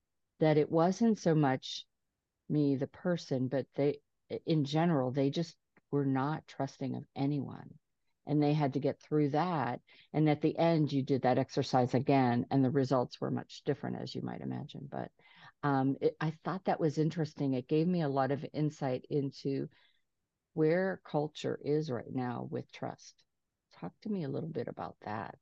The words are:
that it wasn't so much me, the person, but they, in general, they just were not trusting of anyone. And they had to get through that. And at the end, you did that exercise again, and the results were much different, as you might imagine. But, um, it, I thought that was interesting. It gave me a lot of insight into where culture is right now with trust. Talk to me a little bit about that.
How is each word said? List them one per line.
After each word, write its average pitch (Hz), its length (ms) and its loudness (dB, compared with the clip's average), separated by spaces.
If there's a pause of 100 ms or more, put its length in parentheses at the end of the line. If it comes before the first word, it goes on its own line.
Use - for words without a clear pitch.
(400)
that 156 180 4
it 147 120 2
wasn't 190 480 4
so 165 160 4
much 139 520 0 (600)
me, 143 280 2
the 123 100 -2
person, 143 600 -4
but 131 260 -2
they, 143 260 0 (460)
in 156 180 2
general, 147 460 2
they 139 200 2
just 165 260 -4 (340)
were 143 160 0
not 135 400 -2
trusting 135 500 -6
of 127 80 -10 (120)
anyone. - 640 -4 (480)
And 147 140 2
they 147 120 4
had 147 220 0
to 143 60 -2
get 135 200 -2
through 151 300 0
that. 147 500 -2 (320)
And 156 160 4
at 151 120 2
the - 160 0
end, 160 360 4
you 139 100 2
did 135 200 0
that 123 160 4
exercise 127 560 2
again, 127 560 2
and 135 140 4
the 123 60 2
results 131 500 0
were 131 100 -2
much - 340 -8
different, 123 320 -4
as 123 180 -8
you 127 80 -8
might 120 180 -8
imagine. 139 500 -10
But, 64 200 -8 (520)
um, 139 380 0
it, 160 200 0
I 156 100 -2 (140)
thought 175 220 -6
that 190 120 2
was 156 200 0
interesting. 151 560 0
It 123 120 -4
gave 156 220 2
me 175 140 2
a 147 60 0
lot 135 220 0
of 139 220 -2
insight 147 580 -2
into 139 580 -2 (840)
where 175 500 2
culture 147 600 -4
is 151 260 0
right 117 220 -6
now 127 380 -4
with 135 220 -8
trust. - 420 -12 (640)
Talk 175 120 -12 (100)
to 220 80 -6
me 190 140 -4
a 135 40 -4
little 139 220 -6
bit 151 180 -6
about - 360 -10
that. 104 380 -8